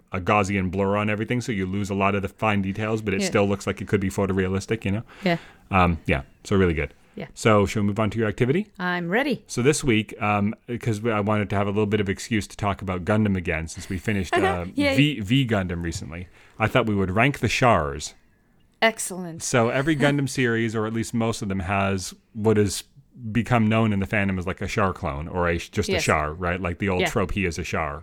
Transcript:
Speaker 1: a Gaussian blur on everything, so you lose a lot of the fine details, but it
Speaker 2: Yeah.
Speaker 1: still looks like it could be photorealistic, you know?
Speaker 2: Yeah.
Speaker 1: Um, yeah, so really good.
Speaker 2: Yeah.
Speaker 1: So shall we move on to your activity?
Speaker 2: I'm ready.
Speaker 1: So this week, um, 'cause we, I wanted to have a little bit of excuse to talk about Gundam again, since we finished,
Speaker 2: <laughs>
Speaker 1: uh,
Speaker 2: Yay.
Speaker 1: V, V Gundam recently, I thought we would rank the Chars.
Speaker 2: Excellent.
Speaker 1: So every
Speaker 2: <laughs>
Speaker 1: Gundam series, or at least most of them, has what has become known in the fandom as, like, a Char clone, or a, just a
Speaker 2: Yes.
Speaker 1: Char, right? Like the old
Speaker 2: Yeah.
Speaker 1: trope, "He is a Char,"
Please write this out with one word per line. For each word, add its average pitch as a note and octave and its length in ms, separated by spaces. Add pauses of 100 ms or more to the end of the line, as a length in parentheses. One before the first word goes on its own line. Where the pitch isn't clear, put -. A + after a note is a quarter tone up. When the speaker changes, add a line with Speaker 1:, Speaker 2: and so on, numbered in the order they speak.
(120)
Speaker 1:
a F#2+ 80
Gaussian G2 500
blur G2 260
on G#2 140
everything, A2 300
so A#2 100
you F#2+ 160
lose G2 240
a G2+ 40
lot G2 200
of G2 80
the F#2+ 60
fine G#2 340
details, G#2+ 400
but G#2 120
it G2 60
Speaker 2:
Yeah. F#3+ 60
Speaker 1:
still G#2+ 220
looks G2 180
like G2 160
it F#2+ 60
could G2+ 120
be F#2+ 100
photorealistic, F#2+ 760
you G2 80
know? G#2+ 100 (220)
Speaker 2:
Yeah. E3+ 140 (340)
Speaker 1:
Um, F2 340
yeah, C#2+ 160 (220)
so - 120
really F#2 180
good. D2+ 200 (220)
Speaker 2:
Yeah. - 180
Speaker 1:
So G#2 320
shall G#2 160
we G2+ 60
move G2+ 100
on A2 120
to A2 80
your A2 100
activity? C3 400 (100)
Speaker 2:
I'm F3+ 300
ready. A#3+ 400
Speaker 1:
So - 120
this C#3+ 220
week, A2 400
um, G#2 320 (260)
'cause G#2+ 220
we, A#2 80
I G#2+ 100
wanted G#2 300
to G2+ 60
have G2+ 100
a G2+ 40
little G#2 160
bit G#2 140
of G2 80
excuse G2+ 380
to - 100
talk G2 240
about F2+ 240
Gundam G#2 320
again, E2 300
since - 220
we F#2+ 100
finished, G2+ 360
Speaker 2:
<laughs> F4 40
Speaker 1:
uh, F2+ 280 (100)
Speaker 2:
Yay. C#4+ 200
Speaker 1:
V, D3 240
V B2 260
Gundam F2+ 360
recently, E2+ 460 (320)
I A2 80
thought A#2+ 180
we G#2+ 80
would F#2+ 160
rank A#2+ 300
the A#2 80
Chars. D#2 680 (640)
Speaker 2:
Excellent. F3+ 640
Speaker 1:
So A#2 260
every C#3 280
Speaker 2:
<laughs> C#3+ 80
Speaker 1:
Gundam C#3+ 240
series, A#2 460
or A2 120
at A2 60
least A2+ 220
most A2+ 280
of G#2+ 60
them, F#2+ 120
has G2 540 (180)
what G#2+ 240
has G#2 280 (460)
become A2 380
known A2 240
in G2 80
the F#2+ 60
fandom G2 320
as, F2+ 80
like, F#2 160
a G2+ 40
Char G2 260
clone, D#2 360
or F2 200
a, E2+ 100
just - 300
a F#3+ 40
Speaker 2:
Yes. F3 120
Speaker 1:
Char, D2+ 280
right? F2+ 280
Like F2 180
the G2+ 100
old F2+ 140
Speaker 2:
Yeah. F2+ 60
Speaker 1:
trope, G2 240
"He G2 120
is E2+ 140
a F2+ 40
Char," D#2 400